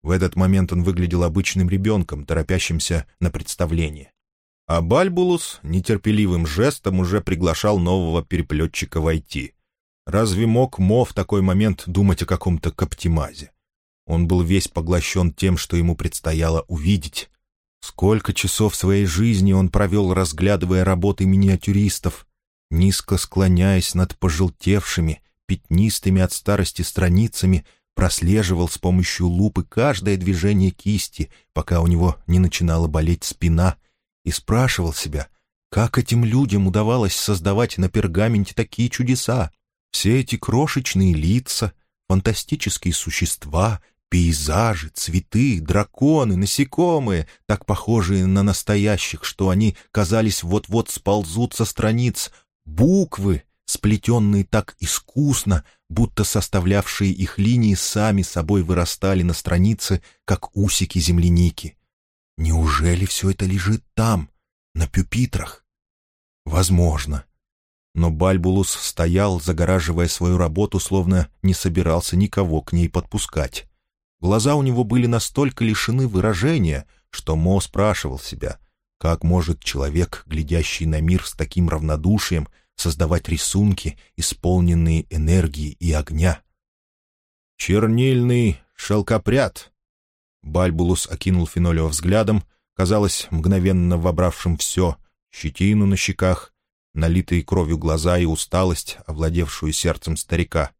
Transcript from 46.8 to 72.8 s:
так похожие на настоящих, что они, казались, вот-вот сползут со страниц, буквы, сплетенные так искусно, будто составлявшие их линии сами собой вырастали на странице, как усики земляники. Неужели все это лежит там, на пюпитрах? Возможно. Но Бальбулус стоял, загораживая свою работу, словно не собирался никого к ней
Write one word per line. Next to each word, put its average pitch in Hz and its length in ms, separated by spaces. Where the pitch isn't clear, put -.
так - 180
похожие 95 600
на 95 160
настоящих, 104 800
что - 260
они, 101 260
казались, 107 540
вот-вот 104 480
сползут 101 640
со 113 100
страниц, 113 640
буквы, 98 800
сплетенные 104 800
так - 360
искусно, 127 840
будто 107 360
составлявшие 98 840
их 92 280
линии 110 340
сами 104 480
собой 87 400
вырастали 90 600
на 87 100
странице, 90 680
как - 300
усики 98 440
земляники. 85 760
Неужели 82 680
все - 260
это 95 140
лежит 95 380
там, 110 340
на 80 120
пюпитрах? - 800
Возможно. 78 800
Но 82 160
Бальбулус 92 580
стоял, 90 720
загораживая 85 640
свою 90 300
работу, 90 420
словно 92 500
не 95 140
собирался 85 600
никого 92 460
к - 120
ней 85 160